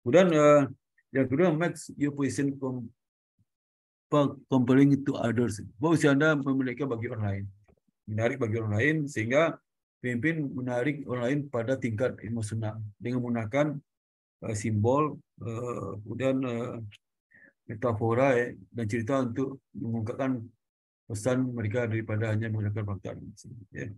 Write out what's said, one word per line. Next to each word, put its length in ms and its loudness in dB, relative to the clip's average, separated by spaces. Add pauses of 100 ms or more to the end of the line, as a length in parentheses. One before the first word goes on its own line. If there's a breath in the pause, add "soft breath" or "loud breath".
Kemudian, 320 6
eh, 300 8 (500)
yang 160 2
kedua, 240 4
make 240 -2 (220)
your 160 0
position 420 -2
com-, 320 -6 (1200)
apa, 240 4 (140)
compelling 560 6
to 160 -2
others. 400 0 (180)
Bahwa 220 2
usaha 160 6
Anda 240 4
memiliki 480 -2
bagi 240 -4
orang 160 -4
lain, 180 -4 (640)
menarik 320 0
bagi 220 0
orang 180 -2
lain, 160 4 (140)
sehingga 480 2 (420)
pemimpin 540 -2
menarik 560 -2
orang 180 -4
lain 120 0 (100)
pada 260 -2
tingkat 460 -2
emosional 580 -6 (220)
dengan 200 -4
menggunakan, 560 -2 (680)
eh, 100 -4
simbol, 640 0 (220)
eh, 480 -8 (100)
kemudian, 340 -2 (100)
eh, 320 -6 (880 soft breath)
metafora, 720 2
ya, 100 0 (260)
dan 120 -4
cerita 280 -2 (120)
untuk 320 -4 (160)
mengungkapkan 640 -4 (720)
pesan 400 0
mereka 400 -2
daripada 440 -2
hanya 160 -2
menggunakan 360 -2
fakta, 320 -8 (560)
ya. 240 -10